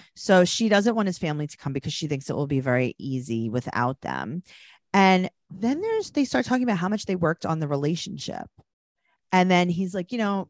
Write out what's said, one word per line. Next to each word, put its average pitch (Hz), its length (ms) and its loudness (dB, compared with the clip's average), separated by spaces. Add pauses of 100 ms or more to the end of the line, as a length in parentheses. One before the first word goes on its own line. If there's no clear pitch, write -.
(160)
So 185 280 6
she 226 240 0
doesn't 208 280 4
want 208 100 0
his 180 120 -4
family 151 300 -4
to - 80 -16
come - 160 -6
because 139 200 -6
she - 160 -6
thinks 143 220 -4
it - 60 -4
will 143 120 -2
be 139 120 0
very 127 380 0
easy 117 520 -4
without 123 500 -2
them. 82 420 -8 (500)
And 185 360 6 (220)
then 233 300 -4
there's, 440 320 -2
they 285 120 0
start 247 220 0
talking 254 180 0
about 208 140 0
how 180 100 -2
much 208 180 -4
they 190 100 -2
worked 160 300 -2
on 160 140 -2
the 147 80 -2
relationship. 143 800 -4 (840)
And 185 180 6
then 180 180 6
he's 180 260 -2
like, 180 160 -6
"You 247 80 -4
know, 202 320 -2